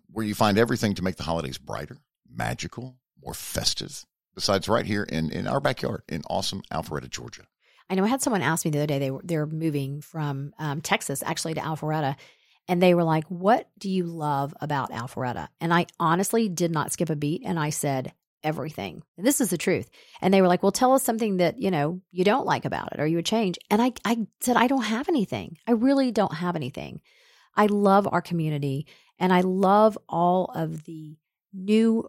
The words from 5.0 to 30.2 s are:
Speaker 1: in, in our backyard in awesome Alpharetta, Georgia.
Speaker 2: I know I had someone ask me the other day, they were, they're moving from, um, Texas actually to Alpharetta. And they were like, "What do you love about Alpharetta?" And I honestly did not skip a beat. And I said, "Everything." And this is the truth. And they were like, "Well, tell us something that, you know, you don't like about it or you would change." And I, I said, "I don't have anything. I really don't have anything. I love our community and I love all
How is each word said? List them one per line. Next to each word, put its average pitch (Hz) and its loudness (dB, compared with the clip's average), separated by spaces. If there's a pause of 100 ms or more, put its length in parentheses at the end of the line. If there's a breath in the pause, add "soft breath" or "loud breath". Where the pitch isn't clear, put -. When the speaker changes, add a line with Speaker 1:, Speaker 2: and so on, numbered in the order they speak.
Speaker 1:
in, 80 -2
in 92 -6
our 131 -2
backyard 131 -4
in 78 -8
awesome 95 -6 (100)
Alpharetta, 73 -8
Georgia. - -14 (480 soft breath)
Speaker 2:
I 185 -4
know 190 2
I 220 2
had 262 -2
someone 208 0
ask 156 0
me 165 -2
the 147 0
other 147 0
day, 139 -2
they 135 -2
were, 135 -8
they're 156 -2
moving 147 -4
from, 143 -6
um, 151 -4
Texas - -2
actually - -6
to - -4
Alpharetta. 156 -4 (540 soft breath)
And 180 0
they 180 8
were 170 4
like, 160 2
"What 190 2 (100)
do 196 -6
you 185 0
love 147 -2
about 147 -4
Alpharetta?" 117 -6 (140)
And 165 0
I 170 2 (140)
honestly 190 2
did 170 0
not 160 -2
skip 160 -2
a 160 -2
beat. 151 -2
And 180 -4
I 151 0
said, 139 -4 (300)
"Everything." 151 -6 (140)
And 180 -4
this 285 4
is 226 0
the 175 -2
truth. 151 -2 (300 loud breath)
And 185 2
they 190 8
were 185 6
like, 180 4
"Well, 196 2
tell 262 4
us 269 4
something 220 0
that, 175 2
you 196 0
know, 165 0 (100)
you 175 0
don't 220 2
like 139 0
about - -6
it - -6
or 151 0
you 165 2
would 170 -2
change." 208 0 (120)
And 208 4
I, 247 2 (100)
I 233 -2 (140)
said, 240 2
"I 233 6
don't 262 0
have 220 -4
anything. 175 -2
I 226 0
really 262 4
don't 202 0
have 175 -2
anything. - -8 (560 soft breath)
I 208 4
love 202 4
our 170 0
community 151 -2 (320 soft breath)
and 185 2
I 180 6
love 196 4 (120)
all 175 2